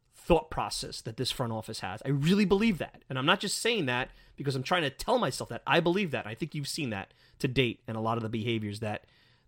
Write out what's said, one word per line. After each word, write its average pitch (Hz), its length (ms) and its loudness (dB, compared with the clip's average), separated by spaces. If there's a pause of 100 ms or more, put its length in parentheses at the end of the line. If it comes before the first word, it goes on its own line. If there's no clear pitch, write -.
(140)
thought - 360 2
process - 520 -6
that 113 160 -10
this 127 140 -2
front 117 220 -2
office 110 260 -6
has. 101 240 -8
I 131 60 -2
really 165 360 4
believe 196 340 4
that. - 300 -8
And 131 80 -4
I'm 131 80 -2
not 190 140 4
just - 200 -4
saying 220 260 0
that 123 240 0 (260)
because 135 200 -4
I'm 131 80 -2
trying 180 180 2
to 143 80 0
tell 240 300 0
myself 139 300 -2
that. 117 160 -10
I 147 140 6
believe 175 320 2
that. 110 160 -4
I 107 60 -6
think 156 200 -6
you've 143 140 -4
seen 147 220 -4
that 98 240 -6 (260)
to - 80 2
date 123 400 2
in 110 80 -6
a 110 60 -4
lot 113 160 0
of 110 60 -2
the 110 60 -4
behaviors 107 500 -2
that 104 260 -6 (420)